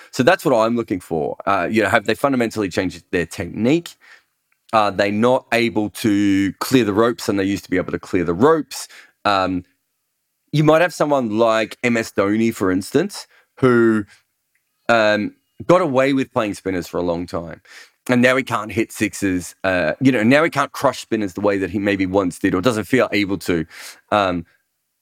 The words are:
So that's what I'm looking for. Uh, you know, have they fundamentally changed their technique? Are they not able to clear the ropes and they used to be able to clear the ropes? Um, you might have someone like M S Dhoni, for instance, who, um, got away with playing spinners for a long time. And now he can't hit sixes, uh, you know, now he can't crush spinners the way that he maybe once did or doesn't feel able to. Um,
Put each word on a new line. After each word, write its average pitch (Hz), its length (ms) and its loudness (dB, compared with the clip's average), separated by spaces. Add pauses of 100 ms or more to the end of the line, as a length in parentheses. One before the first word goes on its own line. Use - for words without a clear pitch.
So - 140 -6
that's 185 200 2
what 139 120 2
I'm 113 200 2
looking 113 240 -4
for. 78 460 -6
Uh, 92 240 0
you 110 140 0
know, 95 60 0
have 113 160 0
they 110 100 -2
fundamentally 117 540 -2
changed 87 420 -6
their 85 160 -2
technique? 110 680 -2 (800)
Are 107 160 2
they 101 220 0
not 120 400 2
able 107 400 0
to 101 600 0
clear 127 320 2
the 101 80 0
ropes 113 360 0
and 101 80 0
they 98 60 0
used 98 220 -4
to - 40 -20
be 90 80 0
able 85 140 -4
to 87 80 -4
clear 92 240 -2
the 85 100 0
ropes? 147 540 0 (380)
Um, 92 380 0 (920)
you 151 80 2
might 156 200 6
have 175 100 0
someone 131 460 0
like 113 440 0
M 120 140 0
S 110 140 -4
Dhoni, 107 420 0
for 95 160 -2
instance, 139 560 -2 (340)
who, 113 460 4 (840)
um, 107 480 2 (300)
got 180 160 4
away 139 320 2
with 131 180 -2
playing 107 220 -2
spinners 90 340 -6
for 85 120 -8
a - 20 -2
long 87 240 -2
time. 85 340 -10 (480)
And 123 140 2
now 127 140 4
he 131 80 0
can't 107 280 -6
hit 110 200 -2
sixes, 95 720 -4
uh, 90 360 0
you 131 120 4
know, 117 100 0
now 139 220 4
he 160 80 -2
can't 139 200 -2
crush - 280 -2
spinners 107 340 -4
the 101 80 -8
way 101 160 2
that 92 140 -4
he 104 80 -4
maybe 98 260 0
once 92 320 0
did 95 160 -2
or 92 80 0
doesn't 107 220 0
feel 117 280 0
able 98 280 -2
to. 82 260 -2 (460)
Um, 92 340 0 (560)